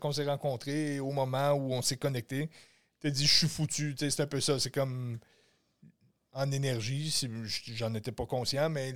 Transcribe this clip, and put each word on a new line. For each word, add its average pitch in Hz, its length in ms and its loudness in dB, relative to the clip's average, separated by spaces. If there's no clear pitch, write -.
on 147 60 0
s'est 143 140 -2
rencontrés, 143 720 -2
au 135 100 -2
moment 135 420 2
où 135 200 2
on 123 80 0
s'est - 160 2
connectés, 139 540 -2
t'as 151 80 0
dit, « 139 180 2
Je - 120 8
suis 165 100 4
foutu », 147 500 -2
tu 147 60 0
sais, 143 100 2
c'est 160 80 2
un 143 40 4
peu 139 160 -2
ça, 139 180 4
c'est 127 100 0
comme 127 480 -2
en 139 180 0
énergie, 135 580 0
c'est, 135 200 0
j'en 113 200 -2
étais 113 180 -4
pas 117 140 -4
conscient, 135 420 0
mais 135 280 -2